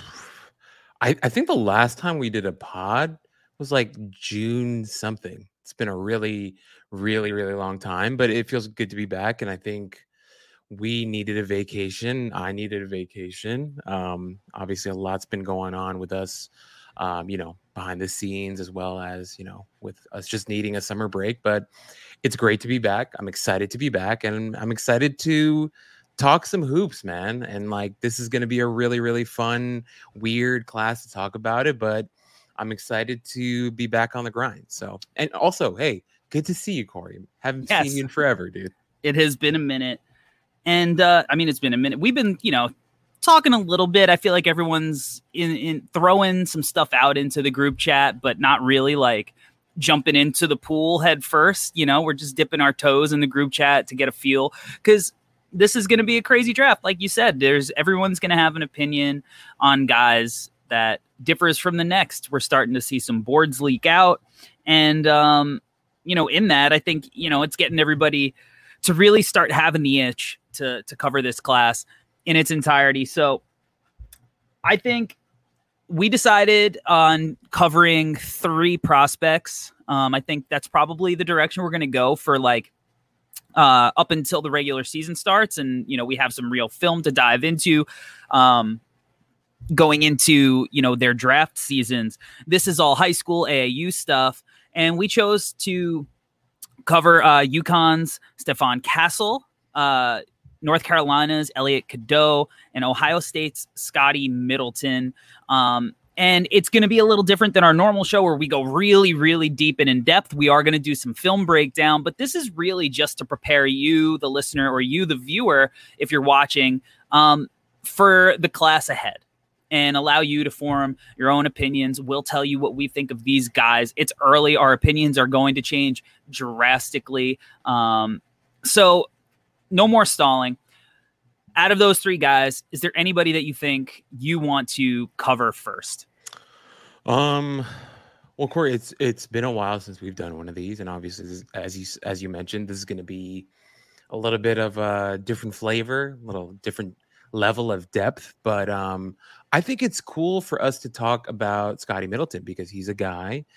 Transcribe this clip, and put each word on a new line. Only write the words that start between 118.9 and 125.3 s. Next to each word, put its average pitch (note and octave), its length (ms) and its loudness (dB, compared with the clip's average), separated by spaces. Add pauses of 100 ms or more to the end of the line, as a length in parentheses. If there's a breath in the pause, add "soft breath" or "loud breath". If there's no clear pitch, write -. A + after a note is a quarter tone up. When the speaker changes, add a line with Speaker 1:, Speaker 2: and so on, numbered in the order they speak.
Speaker 2:
ahead - 300 -8 (500)
and D3 260 2
allow D3 240 2
you D3 240 0
to C#3+ 60 -6
form C#3 480 -4 (180 soft breath)
your C3 140 0
own C#3+ 160 2
opinions. C#3 560 -4
We'll C#3 200 -6
tell C#3+ 220 -4
you C#3+ 140 -2
what B2 160 -2
we C#3 120 -6
think C#3 240 -8
of A#2 140 -12
these C3 240 2
guys. A#2 480 2
It's D3+ 240 -2
early. D3 380 4
Our C3+ 160 6
opinions D3+ 420 2
are B2+ 100 2
going C3+ 280 2